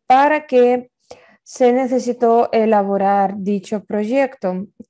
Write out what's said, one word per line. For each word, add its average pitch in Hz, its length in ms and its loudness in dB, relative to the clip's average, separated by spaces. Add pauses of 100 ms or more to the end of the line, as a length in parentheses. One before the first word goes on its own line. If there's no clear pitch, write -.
para 294 400 2
qué 247 460 2 (600)
se 247 220 2
necesitó 240 800 0
elaborar 202 840 0
dicho 202 460 -6
proyecto, 208 840 -4 (220)